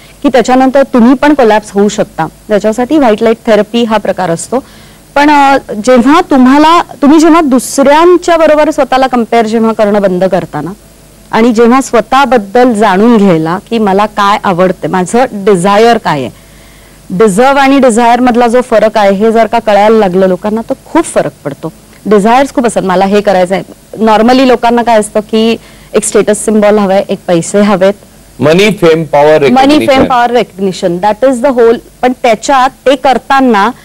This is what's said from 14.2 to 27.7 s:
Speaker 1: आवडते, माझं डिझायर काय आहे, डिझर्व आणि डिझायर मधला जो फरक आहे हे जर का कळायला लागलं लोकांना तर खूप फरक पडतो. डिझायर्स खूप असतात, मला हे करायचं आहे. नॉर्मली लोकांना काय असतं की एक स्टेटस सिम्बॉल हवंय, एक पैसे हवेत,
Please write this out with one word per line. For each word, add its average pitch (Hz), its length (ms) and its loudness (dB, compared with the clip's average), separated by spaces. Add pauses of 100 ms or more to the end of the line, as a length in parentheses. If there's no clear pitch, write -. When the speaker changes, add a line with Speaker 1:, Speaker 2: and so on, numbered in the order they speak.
Speaker 1:
आवडते, 180 440 -2
माझं 185 440 -2
डिझायर 202 680 0
काय 160 240 -4
आहे, 120 80 -8 (880)
डिझर्व 226 400 2
आणि 269 220 2
डिझायर 240 400 2
मधला 247 280 0
जो 240 140 0
फरक 220 360 0
आहे 202 160 2
हे 214 180 0
जर 226 140 2
का 233 140 -2
कळायला 214 380 2
लागलं 190 300 0
लोकांना 208 340 -4
तर 269 120 -8 (120)
खूप 330 200 -2
फरक 156 260 -4 (140)
पडतो. 160 280 -12 (320)
डिझायर्स 226 480 0
खूप 247 120 -2
असतात, 196 180 -2
मला 190 220 0
हे 202 160 0
करायचं 185 340 0
आहे. 175 80 -6 (400)
नॉर्मली 233 440 2
लोकांना 233 360 0
काय 226 160 2
असतं 214 200 -4
की 220 380 -2 (360)
एक 226 100 -2
स्टेटस 208 420 -2
सिम्बॉल 214 320 0
हवंय, 196 320 0
एक 202 180 -6
पैसे 180 340 -2
हवेत, 202 320 0 (460)